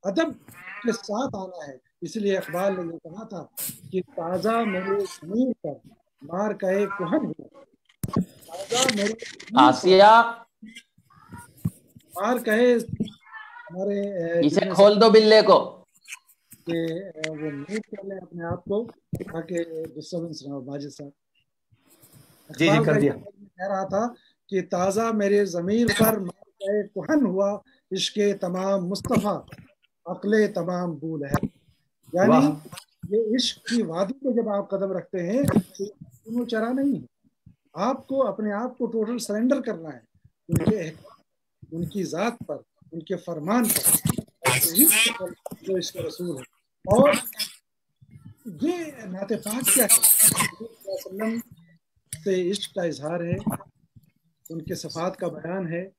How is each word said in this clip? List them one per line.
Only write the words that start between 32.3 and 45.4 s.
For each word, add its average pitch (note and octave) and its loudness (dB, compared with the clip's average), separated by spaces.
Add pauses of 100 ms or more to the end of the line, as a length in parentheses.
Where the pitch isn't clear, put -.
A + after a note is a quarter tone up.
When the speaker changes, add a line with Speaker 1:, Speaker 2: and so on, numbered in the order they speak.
Speaker 3:
वाह। C#3 6 (600)
Speaker 1:
ये G#3 2 (160)
इश्क - -4
की A#3 0
वादी F3+ -4 (100)
में B3+ 0
जब G#3+ 0
आप G3+ -4
कदम G3 -4
रखते F#3 -6
हैं G#3+ 0
तो - 0
कोनो A3+ -8
चरा A3+ -2
नहीं C#4 0
है, C3+ -8 (800)
आपको C4+ -4
अपने G#3+ -4
आप B3 -6
को A#3+ -4
total A3+ -4
surrender A#3 0
करना E3+ -8
है A#2+ -18 (460)
उनके, E3+ 0 (840)
उनकी F3 -6
ज़ात G3 -4
पर, - -10 (300)
उनके D#3+ -8
फरमान F3 -2
पर, - 0 (640)
यही E3 2 (800)